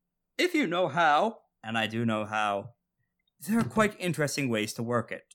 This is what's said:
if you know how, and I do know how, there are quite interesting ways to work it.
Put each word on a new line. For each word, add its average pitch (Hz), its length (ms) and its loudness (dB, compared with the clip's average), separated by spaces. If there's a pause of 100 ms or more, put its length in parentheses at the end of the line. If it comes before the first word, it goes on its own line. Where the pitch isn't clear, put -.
(380)
if 349 160 0
you 294 140 2
know 170 220 0
how, 165 480 4 (260)
and 113 140 -4
I 110 100 2
do 113 180 -2
know 107 200 0
how, 104 460 -2 (760)
there 214 100 0
are 226 60 2
quite 214 380 0
interesting 147 480 -2
ways 107 240 0
to 120 100 -6
work 117 300 -2
it. - 220 -14